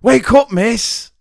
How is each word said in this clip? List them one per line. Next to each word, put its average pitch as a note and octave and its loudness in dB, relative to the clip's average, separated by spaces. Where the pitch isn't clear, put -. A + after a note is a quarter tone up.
Wake B3+ 0
up, C#4 4
miss! G#3 -4